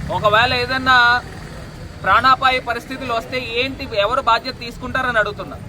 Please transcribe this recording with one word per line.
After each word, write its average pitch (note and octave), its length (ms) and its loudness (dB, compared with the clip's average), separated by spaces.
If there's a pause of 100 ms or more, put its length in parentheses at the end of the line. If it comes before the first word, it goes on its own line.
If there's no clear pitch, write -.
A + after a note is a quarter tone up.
(140)
ఒకవేళ G#3+ 400 4
ఏదన్నా B3 680 4 (800)
ప్రాణాపాయ B3+ 560 4
పరిస్థితులు B3 540 -6
వస్తే A#3+ 400 -4
ఏంటి, C4 440 -4
ఎవరు A3 240 2
బాధ్యత A#3+ 380 0
తీసుకుంటారని B3 600 -4
అడుగుతున్నా. G3 380 -4 (120)